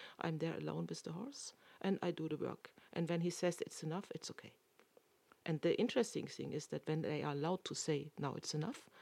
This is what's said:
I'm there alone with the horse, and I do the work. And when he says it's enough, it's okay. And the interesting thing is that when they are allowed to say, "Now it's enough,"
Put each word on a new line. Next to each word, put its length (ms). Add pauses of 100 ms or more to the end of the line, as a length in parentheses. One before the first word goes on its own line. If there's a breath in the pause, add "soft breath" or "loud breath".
(200 loud breath)
I'm 180
there 200
alone 300
with 140
the 100
horse, 420 (260 soft breath)
and 220
I 100
do 160
the 80
work. 340 (220 soft breath)
And 160
when 140
he 80
says 320
it's 200
enough, 220 (100)
it's 160
okay. 220 (960)
And 160
the 180
interesting 460
thing 260
is 140
that 200
when 160
they 200
are 100
allowed 320
to 100
say, 440
"Now 180
it's 180
enough," 340 (140 loud breath)